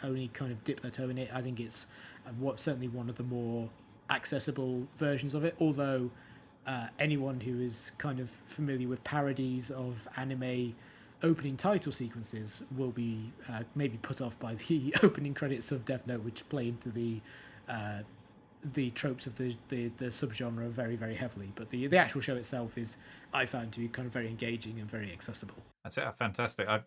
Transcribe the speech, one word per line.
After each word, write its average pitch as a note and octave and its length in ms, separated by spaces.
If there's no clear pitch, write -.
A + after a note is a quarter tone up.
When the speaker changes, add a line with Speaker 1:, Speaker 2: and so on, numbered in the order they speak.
Speaker 1:
only C3 260
kind B2 240
of G#2+ 120
dipped - 180
their D3+ 80
toe C3 180
in B2+ 100
it. B2+ 160
I B2+ 80
think B2 180
it's, A2+ 260
uh, C3 120
what, C3+ 220
certainly B2+ 280
one A#2+ 200
of A#2+ 80
the B2+ 80
more A#2 440
accessible C3 760
versions C#3+ 380
of D3+ 100
it, E3+ 160
although, C3+ 500
uh, B2+ 220
anyone C#3 420
who B2 200
is A#2+ 380
kind C3+ 200
of B2+ 120
familiar C3+ 420
with B2 160
parodies C3 680
of B2+ 460
anime B2+ 580
opening D3+ 340
title F3+ 360
sequences A2 680
will B2+ 140
be, A2+ 420
uh, A2+ 140
maybe C#3 240
put - 220
off A#2+ 180
by A2+ 160
the C#3 440
<laughs> - 40
opening C#3+ 320
credits C3 380
of B2 120
Death - 220
Note, A#2+ 160
which A2+ 260
play B2 200
into A#2 220
the, A2+ 300
uh, G#2 320
the C3 160
tropes B2 360
of A#2+ 100
the, B2 180
the, A#2+ 200
the C3 80
subgenre A#2 640
very, A#2 260
very A2 180
heavily. G2+ 400
But A2 160
the, C3 160
the F3 120
actual D3+ 220
show C3 160
itself A#2+ 400
is, A#2 200
I C3+ 120
found A#2 280
to A#2+ 80
be A#2 80
kind B2 180
of A#2 60
very A#2 160
engaging A2+ 520
and G#2+ 100
very G#2 220
accessible. - 440
Speaker 2:
That's - 140
it, C#3+ 60
fantastic. A2 480
I've, G#2+ 200